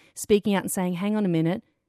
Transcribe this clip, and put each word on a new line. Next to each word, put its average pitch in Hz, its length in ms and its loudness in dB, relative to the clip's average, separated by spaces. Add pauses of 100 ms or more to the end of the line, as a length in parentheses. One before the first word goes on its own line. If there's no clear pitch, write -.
(160)
speaking 208 400 2
out 185 80 0
and - 80 -8
saying, 180 220 -2
"Hang 202 220 -4
on 208 100 0
a 185 40 0
minute, 165 320 0 (280)